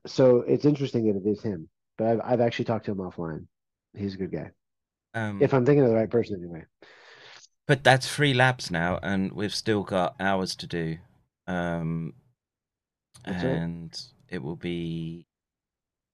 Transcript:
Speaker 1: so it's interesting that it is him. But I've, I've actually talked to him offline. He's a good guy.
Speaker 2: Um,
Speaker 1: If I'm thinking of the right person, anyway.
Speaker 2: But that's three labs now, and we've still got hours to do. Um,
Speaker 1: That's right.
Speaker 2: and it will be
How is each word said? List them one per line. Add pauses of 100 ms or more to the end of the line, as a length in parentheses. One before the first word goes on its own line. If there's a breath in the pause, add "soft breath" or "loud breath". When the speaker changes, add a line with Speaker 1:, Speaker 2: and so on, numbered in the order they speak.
Speaker 1:
so
it's
interesting
that
it
is
him. (280)
But
I've,
I've
actually
talked
to
him
offline. (480)
He's
a
good
guy. (640)
Speaker 2:
Um,
Speaker 1:
If
I'm
thinking
of
the
right
person,
anyway. (1000 loud breath)
Speaker 2:
But
that's
three
labs
now,
and
we've
still
got
hours
to
do. (500)
Um, (1120)
Speaker 1:
That's
right. (100)
Speaker 2:
and (300)
it
will
be (880)